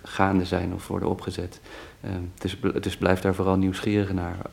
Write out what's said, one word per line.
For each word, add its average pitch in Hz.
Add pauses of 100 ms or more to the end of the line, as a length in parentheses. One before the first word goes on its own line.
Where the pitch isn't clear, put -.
gaande 98
zijn 90
of 92
worden 92
opgezet. 92 (440)
Ehm, 98 (260)
dus 92
bl-, -
dus 95
blijf 92
daar 95
vooral 95
nieuwsgierig 95
naar 90 (160)